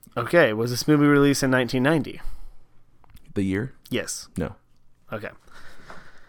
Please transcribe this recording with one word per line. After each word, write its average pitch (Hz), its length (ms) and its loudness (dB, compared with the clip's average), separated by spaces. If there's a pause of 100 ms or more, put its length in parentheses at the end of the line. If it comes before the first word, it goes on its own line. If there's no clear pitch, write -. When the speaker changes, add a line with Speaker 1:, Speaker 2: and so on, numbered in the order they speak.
(180)
Speaker 1:
Okay, 120 360 4
was 117 180 -2
this - 160 -4
movie 147 180 6
released 143 380 4
in 131 80 2
nineteen 127 320 0
ninety? 147 380 0 (1120)
Speaker 2:
The 101 100 -2
year? 98 300 -4 (160)
Speaker 1:
Yes. - 480 -8
Speaker 2:
No. 80 180 -6 (560)
Speaker 1:
Okay. 104 180 -10 (1000)